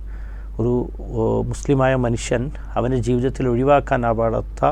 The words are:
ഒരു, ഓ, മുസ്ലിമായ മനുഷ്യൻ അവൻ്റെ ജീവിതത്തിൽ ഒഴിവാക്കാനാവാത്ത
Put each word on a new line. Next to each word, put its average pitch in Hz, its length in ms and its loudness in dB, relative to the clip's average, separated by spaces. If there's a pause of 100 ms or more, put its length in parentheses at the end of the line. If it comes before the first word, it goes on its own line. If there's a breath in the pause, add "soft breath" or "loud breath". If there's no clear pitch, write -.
(600 loud breath)
ഒരു, 120 140 2 (380)
ഓ, 113 300 0
മുസ്ലിമായ 131 540 2
മനുഷ്യൻ 120 560 0 (240 loud breath)
അവൻ്റെ 120 220 0
ജീവിതത്തിൽ 123 500 0
ഒഴിവാക്കാനാവാത്ത 120 1200 2